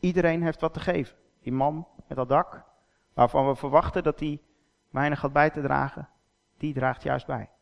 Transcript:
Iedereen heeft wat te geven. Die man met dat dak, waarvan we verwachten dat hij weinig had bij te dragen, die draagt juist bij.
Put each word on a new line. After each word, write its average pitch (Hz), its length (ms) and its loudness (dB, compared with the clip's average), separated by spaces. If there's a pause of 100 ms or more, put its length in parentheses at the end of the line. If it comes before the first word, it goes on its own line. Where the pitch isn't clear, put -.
Iedereen 170 420 2
heeft 165 180 -2
wat 160 120 0
te - 80 -10
geven. 175 360 -4 (240)
Die 120 120 -6
man 147 340 -2 (200)
met 135 100 -10
dat 127 120 -2
dak, 143 360 0 (480)
waarvan 135 360 4
we 139 60 2
verwachten 143 480 2
dat 156 180 -2
hij 147 200 -6 (480)
weinig 143 320 -2
had 139 120 -2
bij 151 180 4
te 156 100 -8
dragen, 139 480 -2 (480)
die 151 180 -6
draagt 131 280 -2
juist 135 240 -4
bij. 117 240 -8 (120)